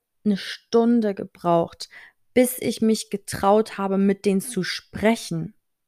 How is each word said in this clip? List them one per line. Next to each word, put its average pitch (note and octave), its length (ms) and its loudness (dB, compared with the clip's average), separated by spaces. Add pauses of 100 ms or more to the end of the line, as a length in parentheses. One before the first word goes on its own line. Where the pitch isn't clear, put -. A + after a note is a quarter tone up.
(260)
eine G3+ 100 2
Stunde A#3 800 0
gebraucht, - 720 -2 (460)
bis B3 240 2
ich - 240 -4
mich A3 260 0
getraut G#3 680 0
habe, F#3+ 180 -2
mit G3 300 2
denen F#3+ 160 2
zu - 200 -6
sprechen. G3 920 -4 (340)